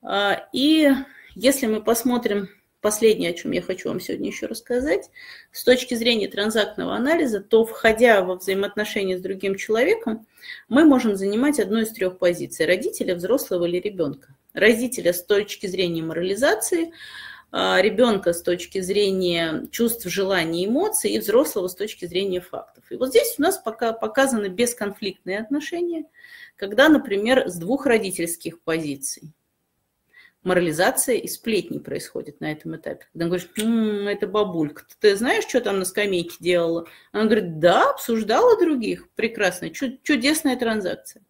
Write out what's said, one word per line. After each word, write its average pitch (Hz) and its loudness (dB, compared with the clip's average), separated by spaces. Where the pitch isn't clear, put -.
А, 202 -2
и 302 4
если 262 2
мы 214 0
посмотрим 233 0
последнее, 208 2
о - -4
чём - -6
я 180 -2
хочу - -6
вам - -4
сегодня - -6
ещё - -8
рассказать, 247 -4
с - -14
точки 247 4
зрения 226 0
транзактного 202 -2
анализа, 254 0
то, 220 4
входя 220 4
во 185 -4
взаимоотношения 196 -2
с 180 -10
другим 196 -4
человеком, 226 0
мы 277 6
можем 233 6
занимать 220 0
одну 208 0
из 220 -2
трёх 185 -4
позиций: 165 -2
родителя, 190 -2
взрослого 180 -2
или 175 -2
ребёнка. 180 -6
Родителя 214 2
с 175 -4
точки 202 -2
зрения 175 -2
морализации, 233 -2
а, 185 2
ребёнка 202 2
с 170 -4
точки 180 -4
зрения 180 -2
чувств, 233 -2
желаний, 175 -2
эмоций, 320 -2
и 220 -2
взрослого 208 0
с - -8
точки 214 -10
зрения 180 -2
фактов. - -16
И - -10
вот 262 -2
здесь - 2
у 285 0
нас 359 2
пока 226 -4
показаны 226 0
бесконфликтные 196 -4
отношения, 320 -6
когда, 214 2
например, 226 2
с 175 -8
двух 196 -4
родительских 185 -2
позиций 156 -6
морализация 180 0
и 175 -4
сплетни - -4
происходят - -12
на 156 -6
этом 160 -12
этапе. - -12
Когда 165 -6
он 170 -2
говорит: 175 -4
«М, 214 0
это 202 -2
бабулька, 185 -2
ты 202 6
знаешь, 370 0
что - 0
там 202 -2
на 185 -2
скамейке 180 -2
делала?» 170 0
Она 214 0
говорит: 190 2
«Да, 196 6
обсуждала 262 2
других». 247 -2
Прекрасно, 226 -2
чу-, 262 -6
чудесная 285 0
транзакция. 220 -4